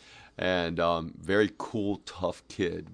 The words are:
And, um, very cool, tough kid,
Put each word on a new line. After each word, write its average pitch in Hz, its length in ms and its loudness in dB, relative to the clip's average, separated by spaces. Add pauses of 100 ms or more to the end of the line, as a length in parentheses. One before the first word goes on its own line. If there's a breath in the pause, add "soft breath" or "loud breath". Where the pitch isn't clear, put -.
(360 loud breath)
And, 87 440 2
um, 82 380 2
very 101 380 4
cool, 101 480 -4
tough - 440 -4
kid, 85 460 -4